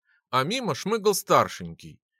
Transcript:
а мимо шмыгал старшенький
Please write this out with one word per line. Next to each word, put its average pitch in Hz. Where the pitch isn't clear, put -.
а 131
мимо 214
шмыгал 202
старшенький 90